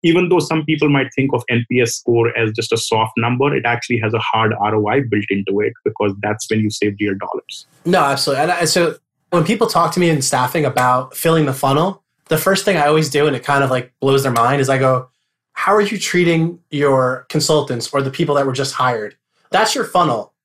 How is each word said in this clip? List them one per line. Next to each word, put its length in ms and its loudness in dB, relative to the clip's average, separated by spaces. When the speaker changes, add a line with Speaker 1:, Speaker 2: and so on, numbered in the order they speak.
Speaker 1:
even 240 4
though 100 4
some 260 0
people 240 0
might 260 2
think 200 0
of 160 -2
N 180 0
P 120 2
S 160 0
score 420 0
as 140 0
just 200 -4
a 40 2
soft 400 0
number, 380 0
it 100 -2
actually 340 -2
has 160 -2
a 60 0
hard 400 0
R 160 0
O 100 2
I 140 2
built 280 -2
into 320 -2
it 120 0
because 280 -2
that's 260 -4
when 120 0
you 100 0
save 300 -2
real 180 -2
dollars. 480 -10
Speaker 2:
No, 200 2
absolutely. 400 0
And 80 0
I, 120 0
so 320 0
when 140 2
people 220 0
talk 280 0
to 60 0
me 80 4
in 140 0
staffing 420 0
about 520 0
filling 300 2
the 60 -2
funnel, 520 0
the 100 0
first 260 0
thing 120 2
I 100 2
always 220 2
do, 180 2
and 80 0
it 80 -8
kind 220 0
of, 60 -2
like, 300 -4
blows 220 2
their 100 -2
mind, 280 2
is 80 0
I 100 0
go, 300 0
"How 200 0
are 60 4
you 180 -2
treating 640 0
your 580 0
consultants 640 -2
or 80 0
the 100 -4
people 260 -2
that 100 0
were 60 -2
just 220 -6
hired?" 420 -4
That's 240 2
your 100 -2
funnel. 480 0